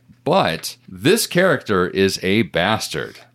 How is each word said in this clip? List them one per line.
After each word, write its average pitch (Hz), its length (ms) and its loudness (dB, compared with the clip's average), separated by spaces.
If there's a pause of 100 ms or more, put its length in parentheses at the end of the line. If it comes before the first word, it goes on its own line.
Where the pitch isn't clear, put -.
(240)
But 135 520 -2 (120)
this 120 380 0
character 120 640 0
is 95 340 2
a 98 200 2
bastard. 82 760 -2 (160)